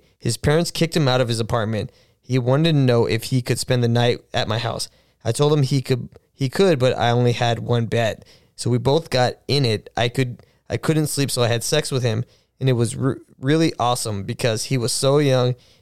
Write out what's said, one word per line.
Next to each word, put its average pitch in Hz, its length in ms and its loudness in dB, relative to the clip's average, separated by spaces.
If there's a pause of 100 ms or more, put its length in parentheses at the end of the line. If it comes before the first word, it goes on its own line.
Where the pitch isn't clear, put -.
(180)
his 117 200 -4
parents 160 340 0
kicked 160 240 -2
him 151 140 2
out 127 100 2
of 123 80 0
his 113 140 -2
apartment. 110 500 -4 (300)
He 127 180 -2
wanted 139 320 2
to 151 60 2
know 123 280 4
if 113 200 -2
he 127 160 0
could 123 180 -2
spend 123 240 0
the 117 60 2
night 120 300 2 (140)
at 120 140 -2
my 110 100 -2
house. 113 300 -6 (360)
I 117 100 -2
told 147 200 2
him 151 100 2
he 135 180 0
could, - 280 -4 (240)
he 139 160 -4
could, 185 300 2
but 127 180 2
I 117 140 2
only 120 220 2
had 117 260 -2
one 117 280 -2
bed. 113 360 -2 (320)
So - 160 -4
we 123 80 2
both 139 320 0
got 123 240 0 (120)
in 135 180 0
it. 107 300 -2
I 120 140 0
could, 127 320 -4 (280)
I 123 80 -4
couldn't 151 300 0
sleep, 139 220 -2
so 123 140 -2
I 113 60 2
had 117 140 -2
sex - 280 -2
with 131 120 -2
him, 110 220 -2 (340)
and 135 80 0
it 131 60 4
was 117 220 0
re-, 127 240 -2 (200)
really 156 400 0
awesome 113 440 -2
because 110 420 -2
he 135 140 -2
was 113 120 -2
so 139 280 2
young, 127 340 2 (280)